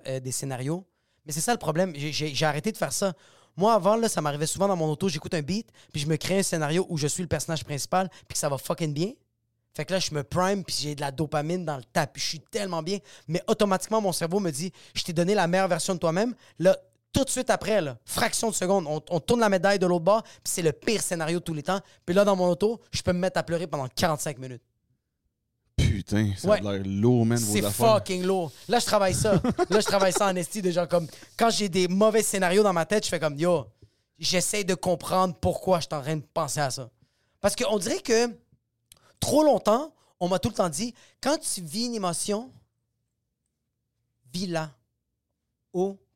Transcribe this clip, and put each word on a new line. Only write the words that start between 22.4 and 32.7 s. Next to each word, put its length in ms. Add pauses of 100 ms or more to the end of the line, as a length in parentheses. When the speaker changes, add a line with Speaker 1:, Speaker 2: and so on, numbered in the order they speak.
Speaker 1:
auto, 320 (120)
je 100
peux 100
me 60
mettre 200
à 40
pleurer 240
pendant 220
quarante-cinq 500
minutes. 240 (1120)
Speaker 2:
Putain, 640
ça 100
Speaker 1:
Ouais. 180
Speaker 2:
a 60
l'air 140
lourd, 400
man, 120
vos 140
Speaker 1:
C'est 120
Speaker 2:
affaires. 320
Speaker 1:
fucking 260
lourd. 280 (180)
Là, 100
je 80
travaille 280
ça. 200
Speaker 2:
<laughs> 360
Speaker 1:
Là, 100
je 60
travaille 260
ça 140
en 100
esti 260
de 80
genre 180
comme, 180 (300)
quand 140
j'ai 180
des 180
mauvais 360
scénarios 400
dans 100